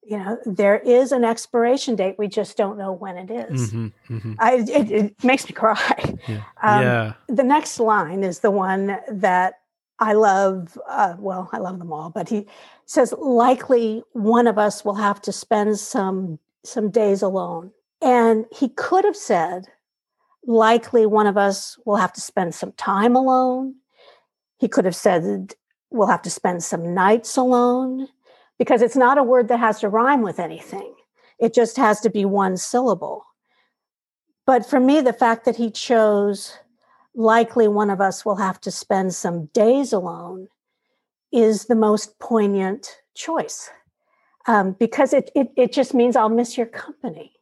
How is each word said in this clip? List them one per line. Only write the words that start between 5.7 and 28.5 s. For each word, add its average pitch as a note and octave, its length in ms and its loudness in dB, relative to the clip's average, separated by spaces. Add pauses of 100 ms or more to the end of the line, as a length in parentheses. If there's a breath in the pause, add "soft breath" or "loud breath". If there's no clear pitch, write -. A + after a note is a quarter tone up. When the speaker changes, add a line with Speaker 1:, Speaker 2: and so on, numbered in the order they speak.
Speaker 2:
Yeah. G#2+ 140 -6 (200 loud breath)
Speaker 1:
Um, G#3 200 4
Speaker 2:
Yeah. A#2 300 0 (160)
Speaker 1:
the C4 160 0
next D4 360 0
line G3 440 0
is F3+ 160 -6
the G#3+ 100 2
one F#3+ 480 -2 (120)
that F#3 500 0 (380)
I G#3+ 160 0
love. F#3+ 640 2 (100)
Uh, G3 300 -2
well, F#3+ 340 -8
I A3+ 60 -8
love F#3 200 -8
them E3+ 140 -12
all, D#3 180 -10
but F3 180 -8
he G3+ 180 -4 (400 loud breath)
says, C4 320 2
"Likely A#3+ 840 2 (100)
one A#3 340 2
of G#3 120 2
us G#3 260 0
will G#3 100 -4
have G3+ 280 -2
to G3 100 -6
spend G#3 460 0
some, F#3+ 600 -4 (260)
some G#3+ 260 -4
days G3+ 320 0
alone." F3+ 480 -6 (300)
And A#3 500 4
he B3 200 -4
could - 340 0
have G#4 120 0
said, F3+ 500 -4 (800)
"Likely A3+ 580 4
one G#3+ 220 4
of G3 100 2
us G3 480 -2
will G#3 120 0
have F#3 180 -2
to - 80 -16
spend E3+ 320 -4
some F#3+ 180 -10
time G#3 420 0
alone." C4 600 0 (840 soft breath)
He A#3 100 -2
could G3+ 180 0
have F3 100 -2
said, F#3+ 580 -2 (360)
"We'll G#3+ 180 0
have F3+ 140 0
to F3 80 -10
spend F3+ 340 -4
some F3 300 -6
nights G#3 420 0
alone," B3+ 720 0 (500 soft breath)